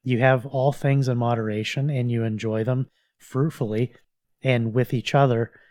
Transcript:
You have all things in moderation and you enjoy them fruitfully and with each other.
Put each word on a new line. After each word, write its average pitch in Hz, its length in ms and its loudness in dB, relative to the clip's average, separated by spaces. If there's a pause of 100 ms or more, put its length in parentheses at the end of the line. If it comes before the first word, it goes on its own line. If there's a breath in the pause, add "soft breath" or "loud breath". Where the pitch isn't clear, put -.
You 127 140 0
have 131 280 4
all 135 260 0
things 139 360 0
in 123 80 0
moderation 117 720 -2
and 123 200 -2
you 117 120 0
enjoy 110 400 -2
them 127 260 -2 (300)
fruitfully 127 720 -2 (500 soft breath)
and 117 320 0
with 123 180 0
each 120 220 -4
other. 123 360 4 (200 soft breath)